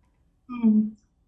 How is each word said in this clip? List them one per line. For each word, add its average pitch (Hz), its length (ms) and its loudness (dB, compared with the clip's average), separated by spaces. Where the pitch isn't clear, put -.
음. 220 460 0